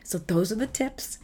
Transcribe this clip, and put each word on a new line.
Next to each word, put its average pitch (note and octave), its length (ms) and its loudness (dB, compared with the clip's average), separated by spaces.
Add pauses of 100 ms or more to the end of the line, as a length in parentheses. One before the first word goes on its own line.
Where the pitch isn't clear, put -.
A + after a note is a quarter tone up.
So - 160 -4
those E3+ 320 4
are A3 60 0
the B3+ 100 2
tips. - 580 -4